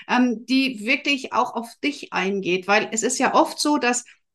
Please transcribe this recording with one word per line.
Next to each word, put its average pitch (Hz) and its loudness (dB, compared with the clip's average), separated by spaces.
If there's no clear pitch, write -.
ähm, 247 0
die 254 0
wirklich 277 -2
auch 240 0
auf 226 -8
dich - -6
eingeht. 185 -2
Weil 208 2
es 233 -4
ist - -2
ja 247 2
oft - 2
so, 294 2
dass 247 0